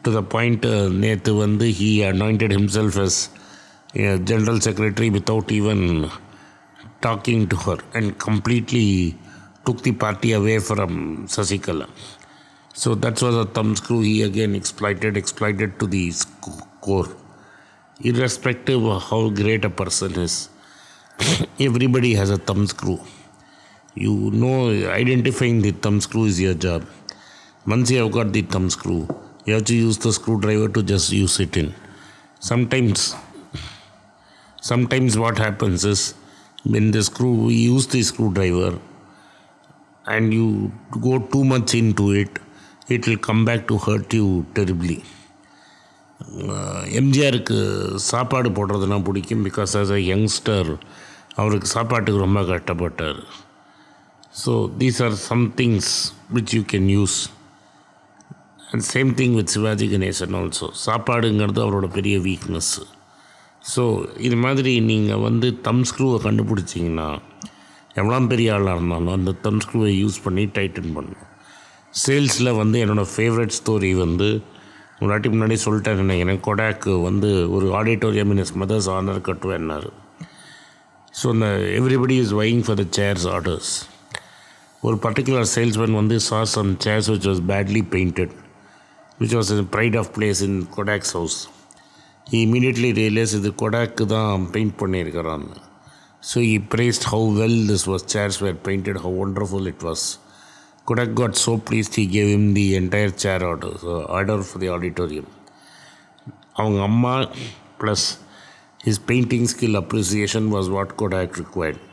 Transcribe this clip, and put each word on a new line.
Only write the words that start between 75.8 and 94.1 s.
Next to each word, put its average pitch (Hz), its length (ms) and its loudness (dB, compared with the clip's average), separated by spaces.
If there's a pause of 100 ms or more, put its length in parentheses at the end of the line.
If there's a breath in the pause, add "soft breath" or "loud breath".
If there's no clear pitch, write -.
நினைக்கிறேன், 92 380 0
Kodak 107 400 0 (200)
வந்து 98 280 0 (220)
ஒரு 95 220 0
auditorium 104 580 0
in 98 80 2
his 92 160 -2
mother's 98 340 -2
honor 95 320 -2
கட்டுவேன்னாரு. 82 720 -6 (1200 loud breath)
So, - 180 -2
the, 110 180 2 (220)
everybody 127 460 2
is 113 140 2
vying 110 300 2
for 110 120 0
the 101 120 0
chairs 101 400 -2
orders. 87 420 -4 (1120 loud breath)
ஒரு 113 160 0
பர்டிகுலர் 120 500 0
சேல்ஸ்மேன் 110 500 2
வந்து 107 220 2
saw 107 260 0
some 104 320 0
chairs 107 300 0
which 98 180 0
was 95 160 2
badly 98 400 0
painted, 90 480 0 (880 loud breath)
which 113 160 0
was 110 160 2
a 104 140 0
pride 110 320 0
of 110 160 -2
place 104 300 0
in 98 120 0 (120)
Kodak's 101 460 -4
house. 85 260 -4 (880 loud breath)
He 117 160 0
immediately 120 500 2
realized 110 420 0
இது 104 200 0
Kodak 117 520 -2
தான் 104 440 0